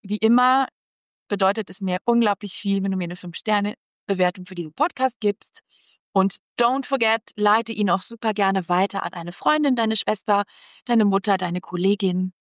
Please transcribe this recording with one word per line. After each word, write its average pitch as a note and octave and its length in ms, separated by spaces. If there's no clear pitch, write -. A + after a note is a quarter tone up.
Wie G3 140
immer B3 500
bedeutet G3+ 440
es - 100
mir F#3 240
unglaublich A3+ 480
viel, G3 300
wenn G3 80
du F#3+ 60
mir F3+ 80
eine E3+ 100
fünf-Sterne-Bewertung F#3+ 1300
für F#3+ 100
diesen E3 180
Podcast D4+ 460
gibst. - 440
Und F#3+ 260
don't B3+ 260
forget, A3+ 360
leite G#3+ 340
ihn G3+ 180
auch F#3+ 120
super A3+ 320
gerne G3 340
weiter F#3 360
an F3 100
eine E3+ 180
Freundin, D4+ 440
deine A3 200
Schwester, G#3 480
deine A3+ 200
Mutter, G3 320
deine F3 240
Kollegin F#3 800